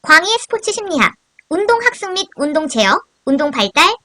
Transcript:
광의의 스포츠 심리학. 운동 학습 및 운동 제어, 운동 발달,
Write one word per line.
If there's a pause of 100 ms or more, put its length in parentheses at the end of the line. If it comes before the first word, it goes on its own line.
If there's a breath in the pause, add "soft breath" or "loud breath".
광의의
스포츠
심리학. (340)
운동
학습
및
운동
제어, (240)
운동
발달, (100)